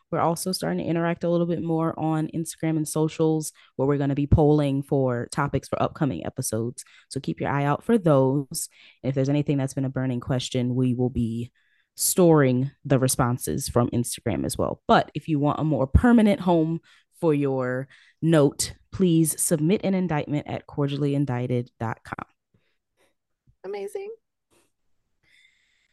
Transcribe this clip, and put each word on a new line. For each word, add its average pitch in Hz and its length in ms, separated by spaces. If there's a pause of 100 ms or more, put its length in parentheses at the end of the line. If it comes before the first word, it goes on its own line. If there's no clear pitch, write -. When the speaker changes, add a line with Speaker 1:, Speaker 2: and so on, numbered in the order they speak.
Speaker 1:
We're 160 100
also 165 320
starting 180 280
to - 100
interact 170 340
a 170 60
little 170 160
bit 170 160
more 165 380
on 156 340
Instagram 160 440
and 156 100
socials, 156 640 (240)
where 131 120
we're 143 120
gonna 139 160
be 143 100
polling 147 560
for 127 500
topics - 360
for - 120
upcoming - 460
episodes. 117 580 (260)
So 135 100
keep 160 200
your 87 120
eye 143 140
out 147 180
for 233 160
those. 143 680 (360)
And 127 60
if 135 60
there's 135 140
anything 147 280
that's 135 180
been 135 100
a 127 40
burning 131 320
question, 123 520
we 127 220
will 123 160
be 120 400 (440)
storing 139 760 (120)
the 139 140
responses 123 720
from - 220
Instagram 95 540
as - 120
well. - 300
But 208 260
if - 140
you 151 120
want 143 200
a 131 40
more 139 240
permanent 220 540
home 165 380 (420)
for 160 120
your 135 540 (340)
note, 156 520 (180)
please 165 500
submit 165 420
an 196 100
indictment 156 540
at - 200
cordially 143 480
indicted 123 540 (100)
dot 113 240
com. - 220 (1400)
Speaker 2:
Amazing. 403 460 (1800)